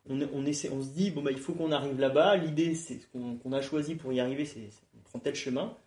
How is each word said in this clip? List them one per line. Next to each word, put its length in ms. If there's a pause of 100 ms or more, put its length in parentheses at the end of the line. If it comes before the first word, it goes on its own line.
on, 100 (140)
on 120
essaie, 260
on 100
se 80
dit, « 220
Bon, 100
bah, 100
il 60
faut 160
qu'on 180
arrive 280
là-bas. » 380
L'idée, 360
c'est 240
ce 100
qu'on, 280
qu'on 180
a 80
choisi 340
pour 160
y 80
arriver, 260
c'est, 260
c'est, 100 (160)
on 60
prend 160
tel 160
chemin. 400 (120)